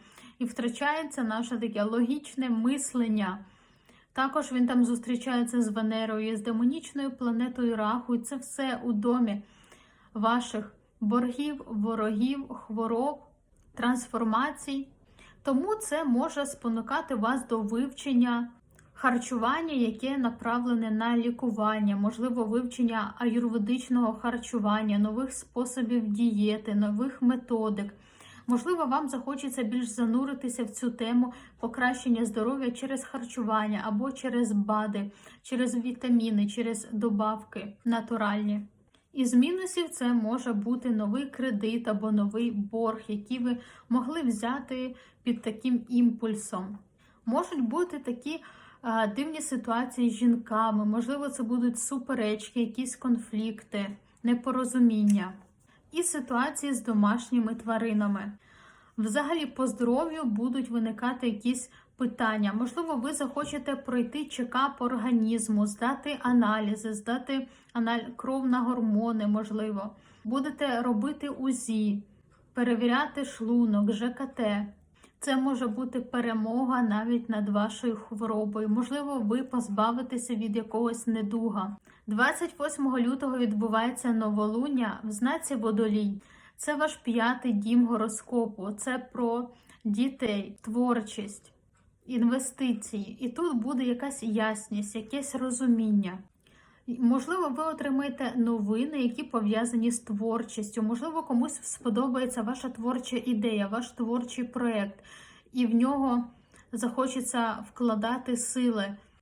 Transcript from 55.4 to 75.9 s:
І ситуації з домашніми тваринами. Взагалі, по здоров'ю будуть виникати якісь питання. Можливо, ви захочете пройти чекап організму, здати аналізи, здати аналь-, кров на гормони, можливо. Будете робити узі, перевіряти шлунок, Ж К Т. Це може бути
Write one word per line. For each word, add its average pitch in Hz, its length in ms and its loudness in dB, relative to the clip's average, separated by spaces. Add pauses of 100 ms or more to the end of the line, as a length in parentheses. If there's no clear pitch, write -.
І 339 120 -2
ситуації 277 680 0
з - 100 -2
домашніми 226 720 2
тваринами. 208 760 0 (640)
Взагалі, 285 480 0
по 262 220 -2
здоров'ю 277 560 0
будуть 240 460 -2
виникати 240 580 -2
якісь 240 440 -2 (260)
питання. 214 560 0
Можливо, 285 420 -2
ви 262 180 -2
захочете 285 640 -4
пройти 247 500 -2
чекап 262 560 -2
організму, 220 840 2
здати 269 540 -2
аналізи, 220 720 2
здати 262 540 -4 (260)
аналь-, 233 420 -2
кров 262 320 -2
на 247 120 4
гормони, 226 680 2
можливо. 208 680 -2 (280)
Будете 269 580 0
робити 247 480 0
узі, 220 760 0 (500)
перевіряти 247 720 2
шлунок, 220 640 4
Ж 233 180 0
К 240 160 -6
Т. 208 420 -2 (540)
Це 269 140 0
може 262 320 0
бути 247 320 -4